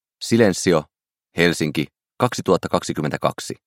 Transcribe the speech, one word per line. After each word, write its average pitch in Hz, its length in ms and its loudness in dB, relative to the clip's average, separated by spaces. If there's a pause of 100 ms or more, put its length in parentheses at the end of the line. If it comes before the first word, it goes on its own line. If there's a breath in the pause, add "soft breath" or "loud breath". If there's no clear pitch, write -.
(220)
Silensio, 92 640 2 (540)
Helsinki, 80 480 0 (340)
kaksituhatta - 500 0
kaksikymmentäkaksi. - 840 -4 (140)